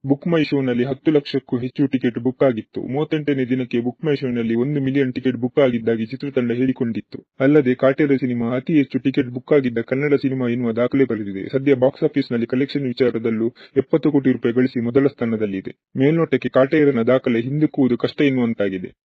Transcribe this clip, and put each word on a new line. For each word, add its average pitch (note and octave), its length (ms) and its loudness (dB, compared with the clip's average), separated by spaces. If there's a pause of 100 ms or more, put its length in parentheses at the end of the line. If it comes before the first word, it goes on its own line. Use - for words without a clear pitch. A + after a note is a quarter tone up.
ಬುಕ್ C#3 220 0
ಮೈ E3+ 160 2
ಶೋನಲ್ಲಿ C3 400 0
ಹತ್ತು C#3 280 -2
ಲಕ್ಷಕ್ಕೂ C#3+ 460 -2
ಹೆಚ್ಚು B2+ 300 -2
ಟಿಕೆಟ್ B2+ 320 -2
ಬುಕ್ B2+ 240 -2
ಆಗಿತ್ತು. A2+ 380 -2
ಮೂವತ್ತೆಂಟನೇ C#3+ 640 -2
ದಿನಕ್ಕೆ B2 340 -2
ಬುಕ್ B2 260 -6
ಮೈ D3+ 100 2
ಶೋನಲ್ಲಿ A#2+ 400 -2
ಒಂದು C#3 260 -2
ಮಿಲಿಯನ್ C3+ 320 0
ಟಿಕೆಟ್ B2+ 220 -2
ಬುಕ್ A#2+ 240 -4
ಆಗಿದ್ದಾಗಿ A#2 460 0
ಚಿತ್ರತಂಡ B2+ 460 -4
ಹೇಳಿಕೊಂಡಿತ್ತು. A#2+ 880 -4
ಅಲ್ಲದೆ C3+ 360 4
ಕಾಟೇರ C#3 400 2
ಸಿನಿಮಾ B2 400 -2
ಅತಿ C3 180 -4
ಹೆಚ್ಚು C#3 260 0
ಟಿಕೆಟ್ C3+ 280 0
ಬುಕ್ B2 260 -4
ಆಗಿದ್ದ B2+ 240 2
ಕನ್ನಡ C3+ 360 0
ಸಿನಿಮಾ C3 360 0
ಎನ್ನುವ A#2+ 220 -2
ದಾಖಲೆ B2 340 2
ಬರೆದಿದೆ. G#2 440 -6
ಸದ್ಯ C#3 240 2
ಬಾಕ್ಸ್ B2+ 300 0
ಆಫೀಸ್‌ನಲ್ಲಿ B2+ 420 -2
ಕಲೆಕ್ಷನ್ C#3 380 -2
ವಿಚಾರದಲ್ಲೂ A#2 680 0 (280)
ಎಪ್ಪತ್ತು D3+ 340 0
ಕೋಟಿ C3+ 200 2
ರೂಪಾಯಿ A#2 240 0
ಗಳಿಸಿ B2 240 0
ಮೊದಲ A#2+ 280 2
ಸ್ಥಾನದಲ್ಲಿದೆ. G#2+ 680 -4 (220)
ಮೇಲ್ನೋಟಕ್ಕೆ C#3+ 520 0
ಕಾಟೇರನ C3+ 520 2
ದಾಖಲೆ A#2 400 2
ಹಿಂದಿಕ್ಕುವುದು C3+ 560 0
ಕಷ್ಟ - 240 -4
ಎನ್ನುವಂತಾಗಿದೆ. A2+ 720 -2 (120)